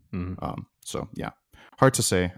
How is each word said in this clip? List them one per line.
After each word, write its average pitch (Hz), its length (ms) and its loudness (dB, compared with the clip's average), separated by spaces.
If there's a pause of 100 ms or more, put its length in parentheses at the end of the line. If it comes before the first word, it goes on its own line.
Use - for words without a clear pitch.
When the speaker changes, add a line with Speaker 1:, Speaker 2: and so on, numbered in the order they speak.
(140)
Speaker 1:
Mm-hmm. 90 300 -8
Speaker 2:
Um, - 220 -8 (180)
so, - 300 -8
yeah, - 160 -8 (480)
hard 135 160 6
to - 80 0
say. 90 360 2